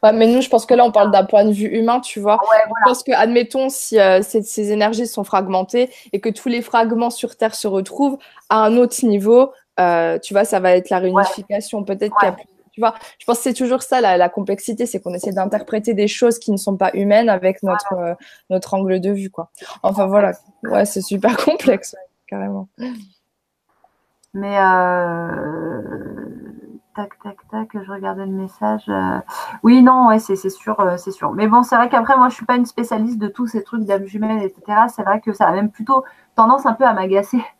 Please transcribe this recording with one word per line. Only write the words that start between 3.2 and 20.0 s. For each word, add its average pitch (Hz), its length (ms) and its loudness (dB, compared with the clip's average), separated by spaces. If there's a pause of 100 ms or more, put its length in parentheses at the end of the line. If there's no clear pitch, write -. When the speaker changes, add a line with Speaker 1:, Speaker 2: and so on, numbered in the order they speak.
Speaker 1:
si, 226 320 -2
euh, 190 220 6
ces, 208 220 -2
ces 208 280 -6
énergies 214 360 -2
sont 208 180 -8
fragmentées 190 640 -2 (240)
et 196 80 -4
que 226 80 -4
tous - 180 -8
les 240 140 -2
fragments 233 480 0
sur - 260 -10
Terre 220 180 -4
se - 140 -6
retrouvent, 190 500 -4 (320)
à 220 140 2
un 220 140 4
autre 247 280 0
niveau, 226 460 4 (300)
euh, 170 380 0
tu - 140 -14
vois, 202 120 2
ça 208 160 -2
va 185 100 4
être 180 180 2
la 190 100 0
Speaker 2:
Ouais. 180 40 -6
Speaker 1:
réunification. 196 800 -2
Peut-être 202 340 -6
qu'il 202 100 4
y 185 40 -2
a - 20 -8
Speaker 2:
Ouais. - 40 -10
Speaker 1:
plus, - 80 -20 (280)
tu - 60 -20
vois, 226 140 0 (260)
je - 60 -18
pense 240 140 0
que - 40 -12
c'est 254 100 -2
toujours 254 300 -2
ça, 165 160 -2
la, 196 160 2
la 180 140 2
complexité, 202 560 -6
c'est 208 160 -8
qu'on 180 120 -10
essaie 180 200 -8
d'interpréter 208 600 -4
des 208 140 0
choses 233 320 0
qui - 140 -6
ne 196 40 -2
sont 196 200 -4
pas 190 160 0
humaines 208 340 2
avec 185 360 0
notre, 190 280 -2
Speaker 2:
Voilà. 175 200 -4
Speaker 1:
euh, 175 40 -6 (340)
notre 185 260 -4
angle 190 260 0
de 190 100 -2
vue, 196 180 -6
quoi. 165 200 -14 (340)
Enfin, 196 240 0